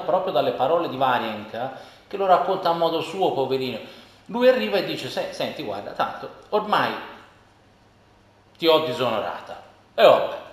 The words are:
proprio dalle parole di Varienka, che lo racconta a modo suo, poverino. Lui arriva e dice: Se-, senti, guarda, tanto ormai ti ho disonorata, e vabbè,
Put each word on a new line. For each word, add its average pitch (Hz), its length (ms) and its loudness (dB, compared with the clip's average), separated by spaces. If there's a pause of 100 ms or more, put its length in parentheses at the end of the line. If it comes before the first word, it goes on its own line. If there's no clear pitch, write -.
proprio 185 300 0
dalle 131 160 2
parole 151 400 0
di 127 80 -6
Varienka, 113 800 -2 (260)
che 202 120 -8
lo 196 80 0
racconta 175 420 4
a 170 60 2
modo 165 260 0
suo, 180 320 -2
poverino. 131 460 -2 (480)
Lui 240 200 0
arriva 214 300 2
e 175 80 0
dice: 147 240 -8
Se-, - 240 -6
senti, 110 300 -6
guarda, 101 300 -8
tanto - 360 -6 (220)
ormai 190 420 0 (1700)
ti 165 80 -2
ho 156 180 6
disonorata, 113 760 -4 (320)
e - 80 2
vabbè, 143 340 6 (160)